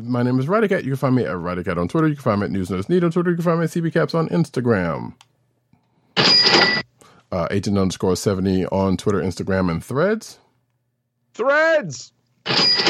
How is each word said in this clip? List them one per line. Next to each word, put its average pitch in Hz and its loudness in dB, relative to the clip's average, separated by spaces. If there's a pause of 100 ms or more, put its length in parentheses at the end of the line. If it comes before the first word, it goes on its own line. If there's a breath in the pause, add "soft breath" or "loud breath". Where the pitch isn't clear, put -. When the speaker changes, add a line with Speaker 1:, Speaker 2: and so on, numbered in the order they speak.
Speaker 1:
my 120 -2
name 123 2
is 131 -2
Radicat. 196 0
You 131 -4
can 135 -2
find 127 2
me 120 2
at 71 -4
Radicat 87 -4
on 90 0
Twitter. 160 2
You 156 0
can 143 -10
find 104 2
me 101 -2
at 85 -4
News 92 -4
Nerds 95 -4
Need 175 2
on 175 2
Twitter. 175 0
You 170 -2
can 170 -4
find 170 2
me 170 -2
at 160 -2
C 170 -4
B 165 -2
Caps 156 -2
on 165 -2
Instagram. 98 0 (2250 soft breath)
Uh, 87 -2
Agent 101 0
underscore 95 0
seventy 95 0
on 95 2
Twitter, 101 0
Instagram, 95 -2
and 82 -2
Threads. 190 -4 (960)
Speaker 2:
Threads! 285 0 (800)